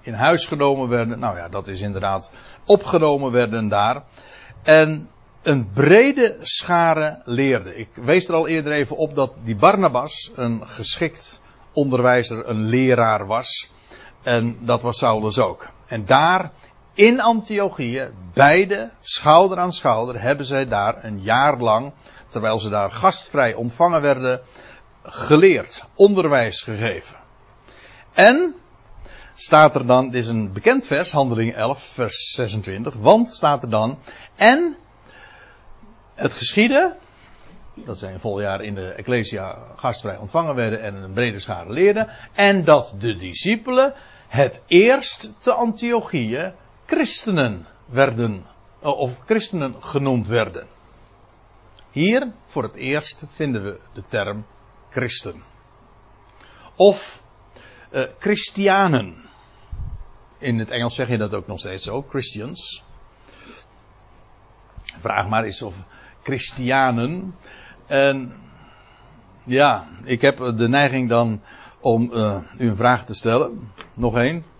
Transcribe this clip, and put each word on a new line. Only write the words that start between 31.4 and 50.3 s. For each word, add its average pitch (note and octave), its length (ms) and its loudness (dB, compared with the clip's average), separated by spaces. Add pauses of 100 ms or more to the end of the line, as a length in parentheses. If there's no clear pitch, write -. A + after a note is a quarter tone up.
elf, A#2+ 280 -4
vers - 500 -6
zesentwintig, G#2+ 600 -6
want F#3 400 4
staat D3 300 0
er B2 60 -10
dan, A2 300 -2 (360)
en C#4+ 420 4 (1400)
het - 200 -4
geschiedde, C4+ 640 2 (760)
dat - 240 -14
zij F#2+ 160 -12
een F#2 60 -14
vol G2+ 220 -6
jaar G2 200 -4
in G#2 140 -10
de F#2 160 -10
Ecclesia G#2+ 680 -6 (180)
gastvrij A2+ 420 -8
ontvangen D3 380 -4
werden A2+ 260 -4
en G2+ 140 -10
een F#2+ 180 -14
brede A2+ 260 -2
schare F#2 340 -12
leerden, G3+ 360 2 (240)
en G3+ 300 2
dat D3 360 4
de A2 160 -4
discipelen A3+ 800 -2 (340)
het - 400 -2
eerst A3 680 2
te B3 160 0
Antiochië G#3+ 1000 -4 (320)
christenen D3 800 -2 (200)
werden, A#2 600 -2 (360)
eh, C#3+ 160 -4
of B2 280 -6
christenen E3 580 -4
genoemd C3+ 440 -2
werden. G#2+ 400 -2 (1200)